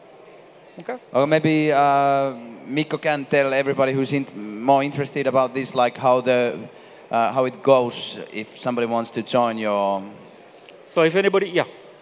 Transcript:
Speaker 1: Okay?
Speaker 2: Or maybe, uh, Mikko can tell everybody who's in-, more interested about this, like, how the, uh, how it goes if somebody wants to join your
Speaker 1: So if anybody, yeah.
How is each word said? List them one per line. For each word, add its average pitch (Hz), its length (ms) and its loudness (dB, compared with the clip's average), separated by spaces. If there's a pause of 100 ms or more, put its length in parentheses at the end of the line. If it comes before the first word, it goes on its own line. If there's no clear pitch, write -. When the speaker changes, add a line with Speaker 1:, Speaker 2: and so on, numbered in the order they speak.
(800)
Speaker 1:
Okay? 233 180 -10 (160)
Speaker 2:
Or 135 140 2
maybe, 156 460 2
uh, 139 640 2 (280)
Mikko 151 340 -4
can 147 260 -2
tell 139 280 2
everybody 135 400 2
who's 135 200 -2
in-, 107 500 -6
more 139 220 4
interested 139 420 -4
about 127 280 0
this, 131 200 -6
like, 120 240 0
how 127 220 4
the, 120 480 0 (420)
uh, 113 220 2
how 131 140 0
it 123 180 -8
goes 123 520 2 (160)
if 107 240 -12
somebody 120 300 -2
wants 117 240 -4
to 117 120 -6
join 117 360 0
your 101 460 -2 (840)
Speaker 1:
So - 160 0
if 160 120 4
anybody, 196 360 2
yeah. 165 140 0 (380)